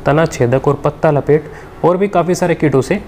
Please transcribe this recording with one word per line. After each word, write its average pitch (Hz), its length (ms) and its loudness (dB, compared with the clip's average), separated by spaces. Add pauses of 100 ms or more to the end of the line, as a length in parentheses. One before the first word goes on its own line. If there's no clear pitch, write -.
तना 147 200 2
छेदक 131 420 0
और 139 160 0
पत्ता 151 280 0
लपेट 147 400 0 (340)
और 175 120 4
भी 202 100 0
काफ़ी 175 280 0
सारे 170 200 0
कीटों 139 260 2
से 196 260 -2